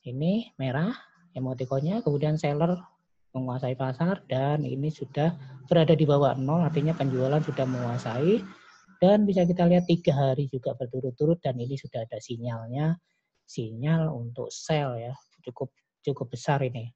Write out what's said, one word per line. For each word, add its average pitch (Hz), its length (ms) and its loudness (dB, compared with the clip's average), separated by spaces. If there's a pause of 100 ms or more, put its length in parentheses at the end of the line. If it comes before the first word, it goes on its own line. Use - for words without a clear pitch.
Ini 160 500 -2
merah 139 380 -2 (420)
emotikonnya, 131 720 -2
kemudian 151 340 0
seller 160 400 0 (500)
menguasai 127 480 -4
pasar, 147 480 -2
dan 139 400 0
ini 135 240 -4
sudah 156 480 -2 (320)
berada 165 240 6
di 151 80 4
bawah 143 320 4
nol, 147 320 0
artinya 156 320 0
penjualan 135 460 0
sudah 139 240 -4
menguasai. 123 720 0 (580)
Dan 208 240 6
bisa 185 240 4
kita 175 220 2
lihat 180 180 6
tiga 170 240 4
hari 135 380 2
juga 127 260 -6
berturut-turut, 131 640 -2
dan 127 160 -4
ini 127 240 -6
sudah - 240 -8
ada 110 160 -10
sinyalnya, 120 800 -4 (480)
sinyal 143 640 -2
untuk 120 400 -8
sell 143 480 -4
ya, 120 140 -8 (320)
cukup, 131 260 -10 (320)
cukup 135 320 -6
besar 139 300 -2
ini 120 300 -8